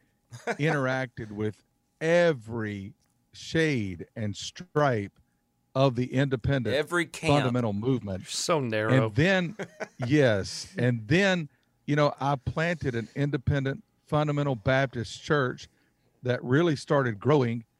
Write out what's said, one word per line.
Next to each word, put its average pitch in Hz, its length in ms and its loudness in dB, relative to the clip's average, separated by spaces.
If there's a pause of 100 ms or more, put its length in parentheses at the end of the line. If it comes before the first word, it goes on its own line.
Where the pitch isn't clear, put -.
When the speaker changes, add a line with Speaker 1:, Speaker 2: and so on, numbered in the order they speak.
(220)
Speaker 1:
<laughs> - 260 -20
Speaker 2:
interacted 131 840 -2
with 107 320 -6 (520)
every 110 800 0 (400)
shade 117 720 -2 (100)
and 104 200 -6
stripe 135 800 -2 (600)
of 131 220 2
the 127 180 -2
independent 131 600 0
Speaker 1:
Every 165 300 0
camp. - 340 0
Speaker 2:
fundamental 120 340 0
movement. 104 540 -2
Speaker 3:
So - 320 -2
narrow. 113 480 2
Speaker 2:
And 101 80 -10
then, 175 400 2 (240)
Speaker 1:
<laughs> - 260 -8
Speaker 2:
yes, 120 600 2 (100)
and 120 300 0
then, 180 400 2 (380)
you 143 100 0
know, 147 240 2
I 139 160 0
planted 160 580 -4
an 113 220 -4
independent 143 680 -2 (240)
fundamental 147 480 0
Baptist 131 680 -2
church 139 460 -2 (540)
that 123 200 -2
really 147 320 4
started 127 440 0
growing, 120 440 2 (160)